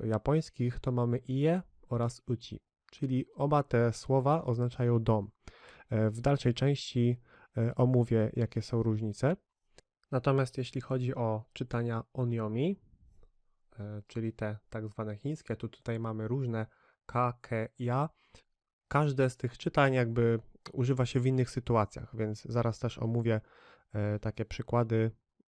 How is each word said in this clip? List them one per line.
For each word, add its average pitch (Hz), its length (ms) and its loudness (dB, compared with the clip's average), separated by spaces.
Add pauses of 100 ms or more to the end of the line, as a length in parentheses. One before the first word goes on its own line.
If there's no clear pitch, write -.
japońskich, 120 760 0
to 131 120 -2
mamy 120 360 0
ie 151 340 2 (260)
oraz 120 400 -4
uchi, 113 320 -6 (300)
czyli 131 440 -2
oba 147 280 2
te 117 300 2
słowa 135 520 2
oznaczają 120 580 2
dom. 107 280 2 (600)
E, 110 200 2
w 113 100 -10
dalszej 135 340 0
części, 120 680 0 (360)
e, 117 180 0
omówię, 120 640 4
jakie 113 260 -2
są 113 200 -2
różnice. 113 540 0 (720)
Natomiast 135 480 0
jeśli 127 220 -6
chodzi 127 340 -4
o 110 380 -2
czytania 117 600 -4
onyomi, 120 680 -2 (960)
e, 104 280 -12
czyli 113 260 -4
te 107 260 -6 (120)
tak 110 180 -8
zwane 107 280 -8
chińskie, 143 400 -6
to 113 120 -8
tutaj - 300 -8
mamy 110 300 -4
różne 117 380 -2 (400)
ka, 123 340 -2
ke, 113 280 -4 (100)
ja. 123 300 0 (800)
Każde 135 420 2
z - 60 -14
tych - 220 -6
czytań 139 360 4
jakby 117 440 4 (340)
używa 127 340 2
się 127 140 0
w 123 60 2
innych 127 240 2
sytuacjach, 113 680 -2
więc 107 260 -4
zaraz 117 360 0
też - 200 -4
omówię, 113 420 0 (520)
e, 104 260 -2
takie 107 260 -6
przykłady, 113 640 0 (380)